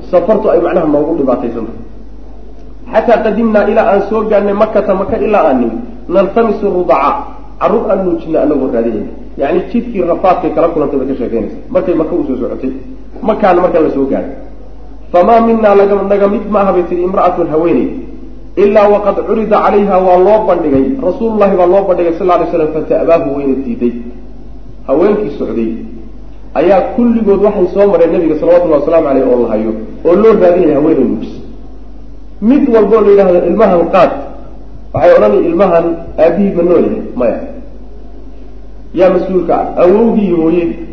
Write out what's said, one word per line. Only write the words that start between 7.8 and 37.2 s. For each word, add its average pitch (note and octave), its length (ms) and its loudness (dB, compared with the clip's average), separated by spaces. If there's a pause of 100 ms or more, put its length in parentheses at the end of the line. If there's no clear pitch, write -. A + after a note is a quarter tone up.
aan F#3+ 160 0
nuujinay D#3+ 400 -2
annagoo C3+ 300 0
raadinayna. A2 400 -2 (240)
Yacni, D#3 320 0
jidkii G3 360 -2
rafaadkay E3+ 480 0
kala D#3 160 2
kulantay C#3+ 320 -2
bay B2 80 -4
ka C3+ 80 -2
sheekaynaysaa. A2 520 -4
Markay F3 280 0
Maka D#3+ 180 -2
u D#3 120 0
soo C3 120 -2
socotay, A#2 340 -6 (480)
Makaana F#3+ 420 2
marka E3+ 180 2
la D3 120 2
soo C3+ 140 0
gaaray. - 260 -4 (760)
Famaa G#3 340 4
minnaa A3 340 2
laga, G3 240 4
naga G3 280 2
mid G#3+ 180 -2
ma G3+ 160 0
aha, G3 120 2
bay F3+ 100 2
tihi F3 200 -2
imra'atun, F3+ 460 0
haweeney, D#3 380 0 (680)
illaa G#3 360 4
waqad G3 340 2
curida G#3 340 0
calayha, F#3+ 400 2
waa F#3 200 4
loo G#3 260 4
bandhigay, D#3 420 2 (140)
Rasuulullaahi G3 580 0
baa F3+ 100 4
loo F#3+ 180 4
bandhigay, F3 280 0
sallallaahu F3+ 280 2
alayhi D#3+ 100 -2
wasallam, D#3 220 0
fata'baahu, - 580 0
wayna C#3 240 -2
diiday. A#2+ 380 -4 (920)
Haweenkii E3 520 0
socday A2+ 360 -4 (800)
ayaa F3+ 380 4
kulligood A3+ 540 2
waxay G3 240 2
soo G3+ 200 2
mareen E3 240 4
nabiga, D#3 260 0
salawatullahi E3 440 4
wasalaamu D#3+ 260 2
calayhi, C3+ 200 2
oo B2 120 2
la A2+ 100 2
hayo, A2 220 -2 (300)
oo E3+ 140 4
loo A3 180 6
raadinaya F3+ 420 4
haweeney C#3+ 300 2
nuujis. - 280 -4 (1080)
Mid A#3+ 260 4
walboo G#3+ 360 4
la G3+ 80 4
yidhaahdo, F#3+ 320 6
"Ilmahan F3+ 480 2
qaad," F3+ 220 4 (800)
waxay D#3 240 4
odhanay, G3+ 320 4
"Ilmahan E3+ 400 2 (280)
aabbihii E3+ 420 2
ma E3+ 80 0
nool F3 200 4
yahay?" - 180 -2 (100)
"Maya." A2+ 260 -2 (1500)